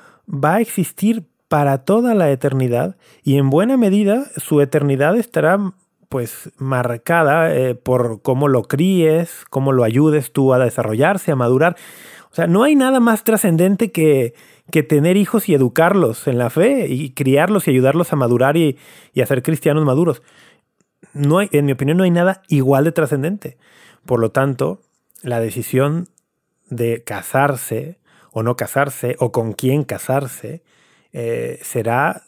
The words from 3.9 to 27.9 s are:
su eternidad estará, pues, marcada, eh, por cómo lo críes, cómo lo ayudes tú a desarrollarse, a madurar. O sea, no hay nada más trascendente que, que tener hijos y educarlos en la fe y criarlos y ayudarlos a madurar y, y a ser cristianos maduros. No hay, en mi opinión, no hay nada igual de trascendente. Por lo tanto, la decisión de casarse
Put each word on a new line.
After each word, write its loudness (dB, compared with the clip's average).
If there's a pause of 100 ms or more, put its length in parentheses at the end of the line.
su 0
eternidad 0
estará, -2 (380)
pues, -8
marcada, 0
eh, 0
por -2
cómo 0
lo 2
críes, 0
cómo -2
lo 2
ayudes 2
tú 2
a 4
desarrollarse, 0
a 0
madurar. 2 (540)
O -20
sea, -2
no 2
hay 4
nada 2
más 2
trascendente 2
que, 2 (360)
que 2
tener 2
hijos 0
y 4
educarlos 2
en -2
la 0
fe 0
y -6
criarlos 2
y 0
ayudarlos 2
a 0
madurar 2
y, 0 (380)
y 0
a 0
ser -2
cristianos 0
maduros. 0 (920)
No 2
hay, 0
en 2
mi 0
opinión, 0
no 2
hay 2
nada 0
igual 2
de 0
trascendente. -4 (500)
Por 0
lo 0
tanto, -2 (420)
la -4
decisión -4 (600)
de -4
casarse -4 (340)